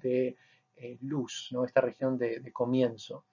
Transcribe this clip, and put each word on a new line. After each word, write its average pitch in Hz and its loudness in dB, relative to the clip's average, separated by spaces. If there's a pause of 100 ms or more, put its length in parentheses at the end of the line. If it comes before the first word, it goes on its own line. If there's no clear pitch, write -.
de, 127 2 (400)
eh, 123 -14
luz, 135 -6
¿no? 127 0
Esta 127 4
región 127 0
de, 117 -2
de 123 -16
comienzo 123 0